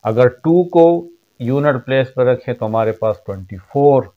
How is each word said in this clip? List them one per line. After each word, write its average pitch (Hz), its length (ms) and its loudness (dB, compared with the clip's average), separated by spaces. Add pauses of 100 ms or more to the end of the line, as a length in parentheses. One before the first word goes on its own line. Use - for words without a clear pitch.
अगर 120 240 2 (140)
टू 170 200 2 (100)
को 165 120 6 (540)
unit 135 360 -2 (100)
place 131 300 -2
पर 127 100 0
रखें 123 300 -2
तो 117 100 -8
हमारे 110 260 -2 (100)
पास 110 240 -4
ट्वेंटी 95 320 -14
फ़ोर 139 600 0